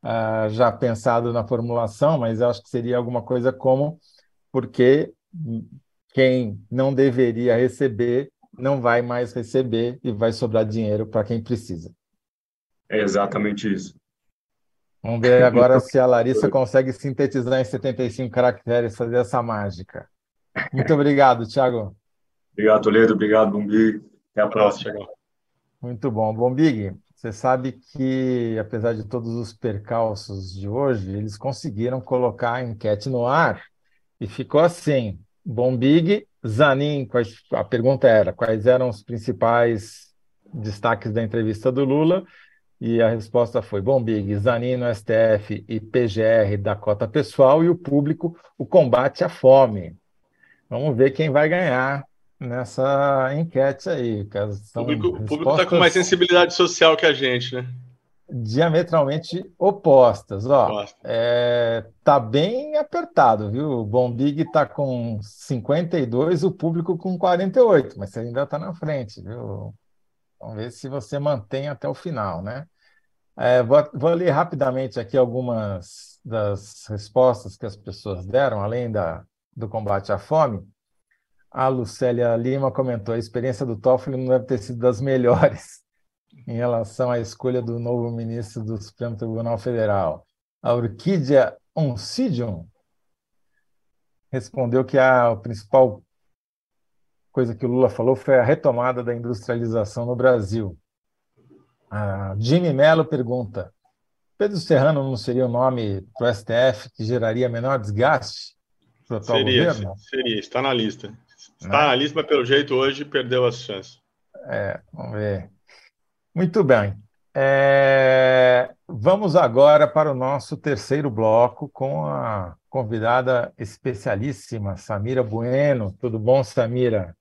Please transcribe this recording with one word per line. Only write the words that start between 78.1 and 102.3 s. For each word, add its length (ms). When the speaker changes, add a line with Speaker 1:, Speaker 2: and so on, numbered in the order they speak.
Speaker 1:
deram, 360
além 300
da, 320
do 120
combate 440
à 80
fome. 420
A 160
Lucélia 680
Lima 360
comentou: 440
a 20
experiência 480
do 100
Toffoli 420
não 100
deve 180
ter 140
sido 180
das 240
melhores 800
<laughs> 340
em 60
relação 560
à 100
escolha 420
do 180
novo 320
ministro 520
do 180
Supremo 360
Tribunal 400
Federal. 680
A 120
Orquídea 840
Oncidium 920
respondeu 540
que 120
a 400
principal 680
coisa 240
que 100
o 40
Lula 200
falou 260
foi 220
a 60
retomada 600
da 120
industrialização 920
no 100
Brasil. 640
A 480